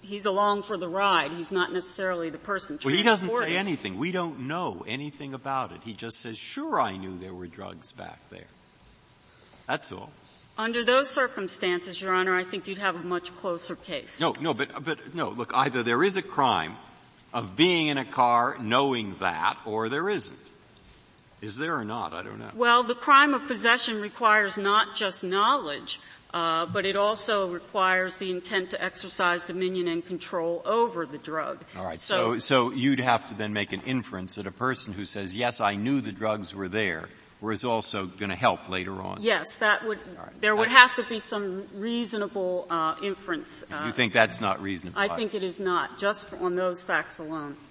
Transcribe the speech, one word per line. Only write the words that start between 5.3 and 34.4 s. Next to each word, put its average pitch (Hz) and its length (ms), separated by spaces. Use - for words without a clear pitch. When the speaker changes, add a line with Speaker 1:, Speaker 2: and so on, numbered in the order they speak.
Speaker 2:
about 131 380
it. 82 140
He 113 80
just 113 260
says, 113 180
"Sure, 285 440
I 95 160
knew 95 200
there 92 160
were 90 140
drugs 90 460
back - 360
there." 50 180
That's 139 260
all. - 180
Speaker 1:
Under 233 260
those 262 260
circumstances, 185 920
Your 190 120
Honor, 185 220
I 180 80
think 180 240
you'd 190 120
have 190 180
a 165 100
much 175 300
closer 175 400
case. - 420
Speaker 2:
No, 165 220
no, 151 120
but, 117 300
but, 160 320
no, 143 140
look, 113 260
either 123 280
there 120 200
is 196 140
a 180 40
crime 107 540
of 107 240
being 165 320
in 143 100
a 131 60
car 120 560
knowing 120 600
that, 90 360
or 110 220
there 156 220
isn't. 180 300
Is 107 160
there 160 200
or 113 80
not? 104 260
I 87 120
don't 104 160
know. 113 160
Speaker 1:
Well, 240 280
the 240 120
crime 285 380
of 269 140
possession 233 540
requires 208 560
not 202 400
just 190 260
knowledge, 196 760
uh, 165 320
but 185 200
it 196 120
also 208 520
requires 185 680
the 190 140
intent 185 400
to 180 120
exercise 180 640
dominion 185 420
and 170 180
control 170 600
over 202 400
the 147 140
drug. 143 440
Speaker 2:
All 92 80
right. 82 160
Speaker 1:
So, 123 320
Speaker 2:
So, 117 60
so 127 320
you'd 127 280
have 123 300
to 110 60
then 104 180
make 101 180
an - 100
inference 104 540
that 98 120